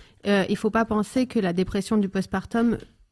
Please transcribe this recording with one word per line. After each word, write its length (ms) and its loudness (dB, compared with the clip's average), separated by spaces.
euh, 220 4
il 80 0
faut 140 -2
pas 140 2
penser 420 0
que 120 -4
la 140 0
dépression 440 0
du 120 2
postpartum 680 0